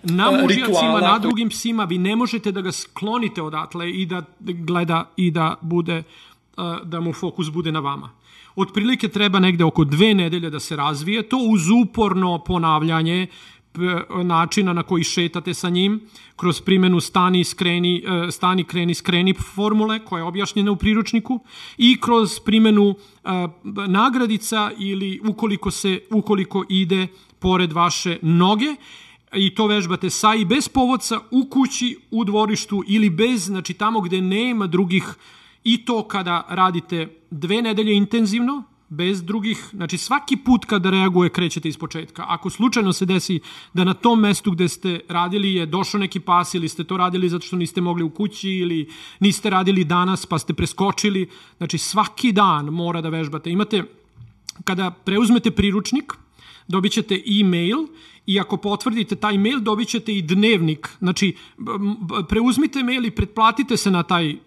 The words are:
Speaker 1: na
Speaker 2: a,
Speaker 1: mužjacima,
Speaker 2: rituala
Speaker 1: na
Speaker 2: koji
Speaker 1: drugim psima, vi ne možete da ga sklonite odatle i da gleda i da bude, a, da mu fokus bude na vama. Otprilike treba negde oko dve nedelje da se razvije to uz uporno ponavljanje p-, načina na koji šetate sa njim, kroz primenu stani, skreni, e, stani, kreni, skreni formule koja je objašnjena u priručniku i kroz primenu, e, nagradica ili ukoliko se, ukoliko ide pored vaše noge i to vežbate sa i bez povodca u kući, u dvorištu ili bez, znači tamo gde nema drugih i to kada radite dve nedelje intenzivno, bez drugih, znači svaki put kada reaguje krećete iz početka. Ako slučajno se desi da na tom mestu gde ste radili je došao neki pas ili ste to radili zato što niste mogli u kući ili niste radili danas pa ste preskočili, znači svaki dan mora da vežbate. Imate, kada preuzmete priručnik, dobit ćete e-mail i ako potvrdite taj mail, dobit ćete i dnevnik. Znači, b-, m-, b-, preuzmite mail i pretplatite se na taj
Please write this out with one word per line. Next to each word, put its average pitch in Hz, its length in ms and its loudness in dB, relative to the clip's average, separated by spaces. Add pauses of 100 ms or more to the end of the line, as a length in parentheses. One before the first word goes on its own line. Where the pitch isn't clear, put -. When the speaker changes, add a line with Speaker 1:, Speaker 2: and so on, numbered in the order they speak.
Speaker 1:
na 180 260 2
Speaker 2:
a, - 20 4
Speaker 1:
mužjacima, 262 360 2
Speaker 2:
rituala 165 340 2
Speaker 1:
na 175 100 4
Speaker 2:
koji 214 100 4
Speaker 1:
drugim 226 280 0
psima, 226 360 -2
vi 180 140 -2
ne 196 180 0
možete 233 360 -2
da 196 80 -4
ga 185 120 -4
sklonite 214 680 -6
odatle 156 480 -8
i 185 160 -4
da 180 160 -6 (180)
gleda 170 760 -4
i 180 140 2
da 165 300 -2
bude, 170 420 -2 (540)
a, 170 280 -8
da 165 160 -8
mu 165 120 -4
fokus 156 380 -6
bude 160 220 -4
na 160 80 -2
vama. 139 300 -8 (460)
Otprilike 214 520 0
treba 196 320 2
negde 180 240 4
oko 160 200 4
dve 170 300 4
nedelje 170 360 0
da 147 100 -10
se 156 160 -8
razvije 156 520 -4
to 254 80 0
uz 214 340 4 (120)
uporno 185 560 0
ponavljanje 165 880 0 (460)
p-, 170 80 -10 (440)
načina 175 480 2
na 170 100 0
koji 170 220 0
šetate 175 500 -2
sa 180 140 -4
njim, 196 320 2 (360)
kroz 175 240 0
primenu 185 400 4
stani, 180 440 2
skreni, 175 600 0 (220)
e, 170 40 -6
stani, 185 340 0
kreni, 175 300 -2
skreni 180 400 2 (200)
formule 214 500 0
koja 175 160 -8
je 165 40 -6
objašnjena 196 460 -2
u 202 60 0
priručniku 220 640 0 (380)
i 247 220 6
kroz 226 440 2
primenu, 214 500 4 (300)
e, 180 240 -4 (400)
nagradica 220 880 0
ili 196 460 -4
ukoliko 208 460 -2
se, 190 300 -2 (100)
ukoliko 202 580 0
ide 190 380 0 (320)
pored 185 340 2
vaše 175 500 0
noge 196 540 2 (560)
i 196 220 0
to 220 120 2
vežbate 185 440 0
sa 214 240 2
i 220 100 0
bez 233 240 0
povodca 254 520 0 (100)
u 262 140 2
kući, 254 520 0 (140)
u 226 140 0
dvorištu 208 640 0
ili 208 240 4
bez, 214 360 0
znači 190 280 -6
tamo 220 260 0
gde 185 200 -2
nema 208 460 0
drugih 180 480 0 (500)
i 226 200 2
to 220 240 -2
kada 175 400 -4
radite 175 600 -2 (220)
dve 175 320 -2
nedelje 214 340 0
intenzivno, 233 640 0 (260)
bez 175 360 -4
drugih, 208 480 -6
znači 175 260 -8
svaki 277 380 -2
put - 280 2
kada 190 260 0
reaguje 185 400 4
krećete 170 380 -4
iz 147 100 -8
početka. 160 500 -12
Ako 170 220 -4
slučajno 220 420 2
se 190 140 0
desi 175 340 0 (340)
da 180 100 2
na 185 100 2
tom 233 260 4
mestu 208 300 2
gde 175 180 0
ste 175 400 -4
radili 180 460 0
je 170 120 0
došao 190 340 -2
neki 190 200 -4
pas 175 340 2
ili 165 140 -2
ste 170 160 -8
to 190 120 -6
radili 180 320 0
zato 170 180 -4
što 185 100 -6
niste 175 240 -2
mogli 175 240 -2
u 156 60 -4
kući 196 400 -6
ili 175 380 -2 (320)
niste 202 300 2
radili 190 340 2
danas 180 420 0
pa 165 120 -2
ste 156 160 -4
preskočili, 190 720 -2 (280)
znači 170 220 -6
svaki - 540 -2
dan 180 340 4
mora 170 340 -4
da 160 80 -6
vežbate. 156 420 -6
Imate, 202 340 0 (800)
kada 185 260 -2
preuzmete 226 600 2
priručnik, 202 600 -2 (560)
dobit 190 240 0
ćete 208 340 -2
e-mail 196 520 2 (480)
i 196 140 0
ako 190 160 -4
potvrdite 208 600 -2
taj 208 220 -2
mail, 233 220 0
dobit 214 280 -2
ćete 220 280 -4
i 196 60 -2
dnevnik. 180 640 2 (100)
Znači, 180 360 0 (240)
b-, - 140 -8
m-, 202 280 -2
b-, 196 280 -6
preuzmite 247 540 0
mail 247 220 -2
i 220 60 -2
pretplatite 226 680 0
se - 140 0
na 180 120 2
taj 165 340 -2 (100)